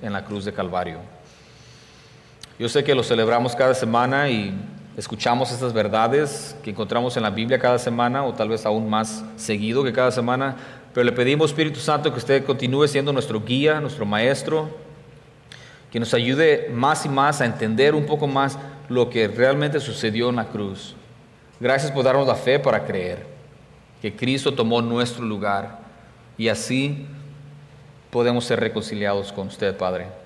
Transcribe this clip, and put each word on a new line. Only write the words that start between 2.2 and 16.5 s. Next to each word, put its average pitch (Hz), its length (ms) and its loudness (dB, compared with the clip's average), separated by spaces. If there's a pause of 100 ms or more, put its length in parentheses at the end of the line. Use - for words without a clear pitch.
Yo 117 100 -4
sé 135 160 2
que 139 100 4
lo 127 80 4
celebramos 120 540 2
cada 131 180 4
semana 127 560 2
y 101 240 -2 (420)
escuchamos 120 540 -2
estas 123 220 -4
verdades 113 920 2
que 113 80 -10
encontramos 113 460 -2
en 113 80 0
la 104 60 0
Biblia 113 280 0
cada 123 200 4
semana, 120 460 0
o 120 80 -2
tal 107 160 -2
vez 110 160 -2
aún 110 240 0
más 110 360 -2 (120)
seguido 110 460 -2
que 127 100 -2
cada 127 200 2
semana, 127 440 -2 (380)
pero 123 100 4
le 120 80 4
pedimos, 139 380 2
Espíritu 156 300 -2
Santo, 147 320 0
que 127 60 -6
usted 135 280 2
continúe 131 400 2
siendo 143 260 0
nuestro 117 280 -2
guía, 143 400 2
nuestro 120 260 -4
maestro, 139 840 0 (1000)
que 117 80 -4
nos 117 160 0
ayude 135 580 4